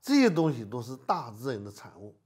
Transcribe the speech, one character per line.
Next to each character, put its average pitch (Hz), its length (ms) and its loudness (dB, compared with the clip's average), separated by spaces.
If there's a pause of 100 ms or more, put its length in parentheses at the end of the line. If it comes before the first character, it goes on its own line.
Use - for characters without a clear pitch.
这 277 140 2
些 254 140 8
东 160 220 2
西 117 120 -6
都 110 180 -8
是 120 140 -10
大 151 360 -4
自 120 200 -8
然 107 100 -6
的 101 80 -12
产 87 300 -20
物 104 260 -20